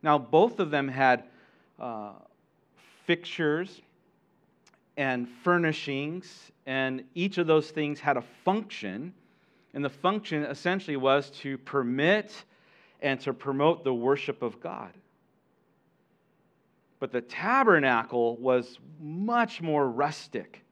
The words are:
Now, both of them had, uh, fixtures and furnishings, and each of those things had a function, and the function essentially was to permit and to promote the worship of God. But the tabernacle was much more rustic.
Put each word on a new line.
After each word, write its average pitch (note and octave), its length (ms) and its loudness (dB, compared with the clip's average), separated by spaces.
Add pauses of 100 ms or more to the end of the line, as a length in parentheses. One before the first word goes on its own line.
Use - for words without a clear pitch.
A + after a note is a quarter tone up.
Now, D3 160 4
both D#3 420 4
of E3+ 100 0
them C#3+ 160 0
had, C3 380 4 (560)
uh, G#2+ 320 -10 (920)
fixtures E3+ 760 -2 (1160)
and B2+ 300 -2 (140)
furnishings, D#3+ 1080 -2 (140)
and C3 360 -2 (120)
each F#3+ 240 -2
of F3 80 2
those D#3 240 4
things D3 280 -4
had C#3+ 200 0
a A#2 40 -6 (220)
function, F3+ 680 -4 (580)
and C#3+ 120 -6
the C#3 40 -2
function E3 560 -2
essentially D#3+ 520 -4
was C3+ 340 2
to C3+ 260 -10
permit C#3 880 0 (560)
and C3+ 200 0
to C#3 120 -4
promote C#3 500 0
the C3+ 120 0
worship C3+ 480 0
of A#2 180 -6
God. F2 320 -12 (2000)
But C3+ 100 -6
the B2 120 -2
tabernacle C#3 1120 2
was B2 420 0 (220)
much G#3 640 -2
more D3 260 0
rustic. B2 840 -6